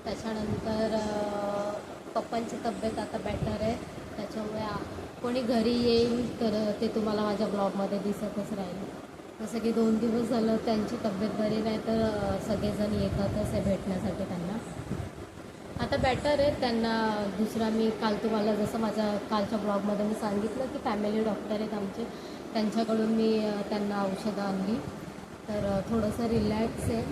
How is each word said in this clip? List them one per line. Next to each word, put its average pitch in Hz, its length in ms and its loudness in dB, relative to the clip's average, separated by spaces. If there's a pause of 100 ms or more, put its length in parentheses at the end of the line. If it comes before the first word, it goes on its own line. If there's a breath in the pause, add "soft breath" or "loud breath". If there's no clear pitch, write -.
त्याच्यानंतर, 220 880 -2
अ, 208 1200 -2
पप्पांची 233 460 -2
तब्येत 220 340 -2
आता 214 200 -4
बेटर 208 440 -2
आहे, 226 120 2 (420)
त्याच्यामुळे 214 460 -4
आ-, - 600 -6
कोणी 247 200 0
घरी 233 320 4
येईल 240 680 4
तर, 214 280 2
अ, 202 120 -2
ते 226 80 2
तुम्हाला 214 340 2
माझ्या 208 240 2
ब्लॉगमध्ये 196 520 0
दिसतच 202 540 -2
राहील. 190 560 -6 (320)
जसं 220 180 -4
की 220 140 2
दोन 220 260 4
दिवस 226 300 2
झालं 220 280 4
त्यांची 220 400 0
तब्येत 208 340 -2
बरी 214 260 0
नाही, 214 220 0
तर, 226 240 2
अ, 202 440 0
सगळेजण 208 560 0
येतातच 196 340 0
आहे 208 240 0
भेटण्यासाठी 190 640 0
त्यांना. 185 340 -4 (1300)
आता 262 120 0
बेटर 269 440 2
आहे 285 200 4
त्यांना. 226 640 2 (140)
दुसरा 220 300 0
मी 220 220 4
काल 214 260 0
तुम्हाला 214 380 2
जसं 214 240 0
माझ्या 208 400 0 (120)
कालच्या 208 280 0
ब्लॉगमध्ये 202 480 0
मी 214 80 2
सांगितलं 220 520 -2
की - 120 -6
फॅमिली 214 460 0
डॉक्टर 208 280 -2
आहेत 214 220 -2
आमचे, 202 300 -4 (480 loud breath)
त्यांच्याकडून 220 540 2
मी, 220 380 4
अ, 208 240 0
त्यांना 202 360 0
औषधं 196 380 -2
आणली, 196 360 0 (680)
तर, 208 180 0
अ, 196 140 2
थोडंसं 220 460 0
रिलॅक्स 220 560 2
आहे. 233 300 0